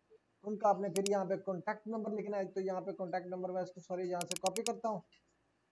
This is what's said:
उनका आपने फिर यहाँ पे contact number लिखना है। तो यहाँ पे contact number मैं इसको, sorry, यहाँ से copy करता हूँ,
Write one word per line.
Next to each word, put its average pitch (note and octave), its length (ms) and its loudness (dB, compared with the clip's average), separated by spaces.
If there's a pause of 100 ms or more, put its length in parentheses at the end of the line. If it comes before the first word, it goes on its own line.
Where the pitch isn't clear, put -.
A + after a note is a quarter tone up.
(440)
उनका G#3 240 2
आपने G3 220 4
फिर G3 200 4
यहाँ G3 160 6
पे F#3+ 120 2
contact G3 500 -2
number A3 260 -2
लिखना G3+ 220 -2
है। G3 120 0
तो G3 120 -6
यहाँ F#3 200 0
पे F#3+ 120 -4
contact F3+ 360 -4
number F3+ 240 -2
मैं F#3 100 0
इसको, F3+ 180 -8
sorry, F3+ 300 -4
यहाँ F3 120 0
से E3+ 180 -4
copy F#3+ 220 0
करता A3+ 260 -2
हूँ, G3+ 120 -2 (720)